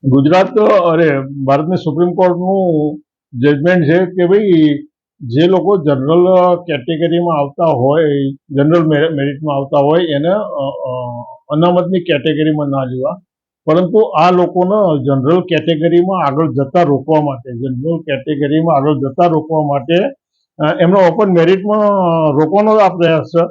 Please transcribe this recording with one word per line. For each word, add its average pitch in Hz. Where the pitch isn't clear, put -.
ગુજરાત, 151
અરે, 170
ભારતની 139
સુપ્રીમ 170
કોર્ટનું 175
જજમેન્ટ 147
છે 170
કે 180
ભાઈ 175
જે 135
લોકો 185
જનરલ 175
કેટેગરીમાં 170
આવતા 143
હોય, 147
જનરલ 156
મેરિ-, 156
મેરિટમાં 143
આવતા 139
હોય 151
એને, 151
અ, 175
અ, 131
અનામતની 175
કેટેગરીમાં 151
ના 135
લેવા, 131
પરંતુ 175
આ 180
લોકોને 180
જનરલ 139
કેટેગરીમાં 170
આગળ 143
જતા 139
રોકવા 147
માટે, 131
જનરલ 131
કેટેગરીમાં 147
આગળ 139
જતા 135
રોકવા 160
માટે, 165
અ, 151
એમનો 180
ઓપન 208
મેરિટમાં 190
રોકવાનો 190
આ 190
પ્રયાસ 160
છે. 170